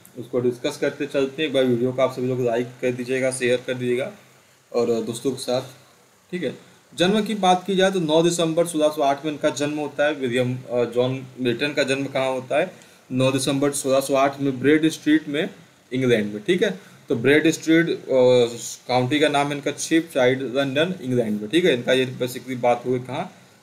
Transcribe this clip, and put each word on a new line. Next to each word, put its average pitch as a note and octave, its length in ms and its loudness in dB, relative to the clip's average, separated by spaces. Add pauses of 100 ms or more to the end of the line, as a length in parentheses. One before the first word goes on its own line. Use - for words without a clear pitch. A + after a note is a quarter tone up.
(180)
उसको B2 220 -4
discuss B2 360 -2
करते C#3+ 300 -4
चलते C#3 360 -2
हैं। D#3 60 -2
एक C3 60 -4
बार C3+ 100 2
video B2 280 2
को C3 100 -2
आप B2+ 100 2
सभी B2+ 140 -4
लोग B2+ 140 -2
like A#2+ 260 0
कर B2+ 260 -4
दीजिएगा, B2+ 380 -2
share B2+ 360 0
कर C3 80 -4
दीजिएगा B2 380 -2 (600)
और A#2 300 0
दोस्तों A#2 300 -4
के B2 60 -8
साथ, B2+ 240 -2 (680)
ठीक F3+ 120 -8
है। A#2+ 120 -4 (400)
जन्म G3 300 2
की G#3+ 100 -4
बात F#3 320 2
की G3 100 -2
जाए F#3+ 140 4
तो F#3+ 100 -2
नौ D#3+ 220 4
दिसंबर E3+ 440 0
सोलह D3+ 220 0
सौ D3+ 140 -2
आठ C#3 220 0
में D3+ 80 -4
इनका D3 180 -2
जन्म D3 280 -2
होता D3 280 -2
है। D3+ 80 0
विलियम, B2+ 420 -2
अ, B2 280 -2
जॉन B2+ 420 -2 (140)
मिल्टन B2+ 320 -2
का D3 100 0
जन्म C3+ 240 -2
कहाँ C3 260 -2
होता C3 260 -2
है? F#3 140 0 (400)
नौ C3 200 2
दिसंबर C#3 400 0
सोलह C3+ 280 0
सौ C#3 140 0
आठ C#3 260 2
में C3+ 200 -2
ब्रेड D3+ 280 4
स्ट्रीट D#3 400 0
में, D#3+ 220 -4 (420)
इंग्लैंड A#2 420 2
में, G#2 100 -10
ठीक F3 180 0
है। G3 180 0 (280)
तो C3+ 80 0
ब्रेड C#3+ 340 4
स्ट्रीट, D#3+ 400 2
अ, - 80 -4 (920)
काउंटी B2+ 320 0
का D3+ 80 4
नाम C#3+ 180 2
है D3 80 -4
इनका C#3+ 160 -6
चिप E3 440 0
साइड, C3 280 2
लंदन, C#3 600 -2
इंग्लैंड A#2 380 0
में, G#2+ 100 -8
ठीक E3+ 140 2
है। D#3 100 4
इनका B2 180 0
ये B2+ 300 0
basically B2+ 340 -6
बात A#2+ 300 2
हुई B2+ 120 -2
कहाँ, C#3 340 -8 (300)